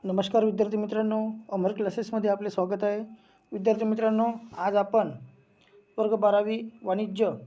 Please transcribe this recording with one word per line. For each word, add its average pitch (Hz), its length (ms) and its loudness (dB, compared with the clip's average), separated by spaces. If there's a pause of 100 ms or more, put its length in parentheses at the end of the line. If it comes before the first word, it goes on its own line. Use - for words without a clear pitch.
नमस्कार 190 400 2
विद्यार्थी 214 340 0
मित्रांनो, 214 500 -2 (240)
अमर 190 200 0
क्लासेसमध्ये 214 580 -2
आपले 202 200 -2
स्वागत 190 340 -2
आहे. 208 160 0 (520)
विद्यार्थी 220 340 2
मित्रांनो, 220 400 2 (320)
आज 196 180 0
आपण 202 340 2 (880)
वर्ग 220 180 2
बारावी 208 460 2 (220)
वाणिज्य 196 480 0 (160)